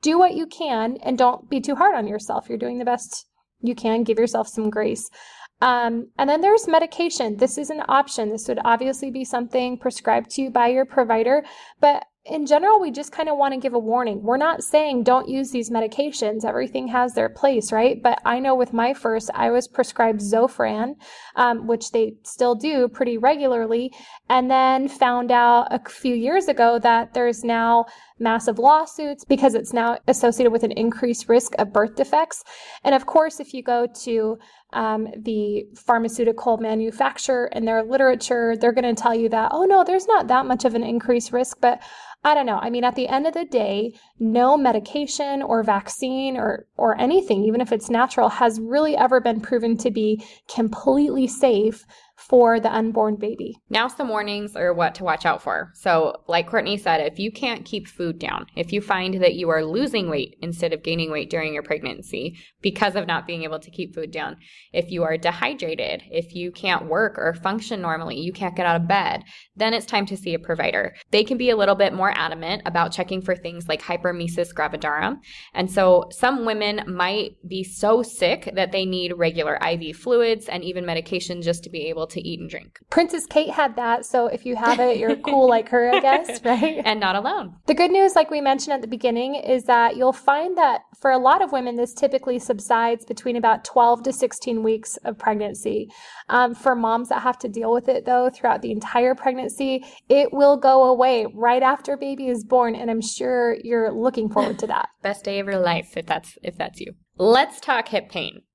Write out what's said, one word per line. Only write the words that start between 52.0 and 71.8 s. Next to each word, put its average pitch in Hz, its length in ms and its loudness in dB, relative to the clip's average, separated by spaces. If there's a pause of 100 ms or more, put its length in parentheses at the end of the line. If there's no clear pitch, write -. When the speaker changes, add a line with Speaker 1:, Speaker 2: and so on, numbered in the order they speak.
Speaker 1:
for 233 420 4
the 220 160 0
unborn 220 400 0
baby. 214 400 -8 (140)
Speaker 2:
Now 220 200 0
some 269 200 -6
warnings 208 480 -6
or 175 160 0
what 170 220 0
to 190 100 -12
watch 160 220 -2
out - 160 0
for. 92 320 -6
So 165 400 0 (120)
like 170 220 0
Courtney 208 300 -2
said, 165 280 0
if 156 120 -8
you 208 120 -6
can't 240 360 -8
keep - 200 -10
food 170 320 -8
down, 160 280 -8 (100)
if 170 160 -6
you 208 80 -2
find 190 420 -4
that 180 120 4
you 170 160 -4
are 160 120 2
losing 208 460 -4
weight 147 320 -4
instead 170 320 -6
of 156 100 -8
gaining 165 280 -4
weight 151 180 -6
during 156 240 -4
your 147 100 -8
pregnancy 147 720 -8 (280)
because 196 340 0
of 185 100 -4
not 170 200 -4
being 170 180 -10
able 156 140 -8
to 165 120 -18
keep 180 240 -12
food 160 180 -10
down, 151 260 -10 (340)
if 170 180 -4
you 175 120 -4
are 160 160 -2
dehydrated, 165 920 -4
if 170 240 -8
you 175 160 -8
can't 180 380 -4
work 208 300 -2
or 165 160 -2
function 196 480 -6
normally, 165 360 -6
you 175 140 -8
can't 180 240 -8
get 180 80 -2
out 170 160 2
of 170 80 -2
bed, 196 340 0 (320)
then 220 200 -2
it's 226 120 -4
time 202 200 -2
to 196 100 -10
see 180 160 -8
a 165 60 -4
provider. - 560 -4 (160)
They 214 120 4
can 247 140 -2
be 247 140 0
a 226 60 4
little 202 180 4
bit 196 180 2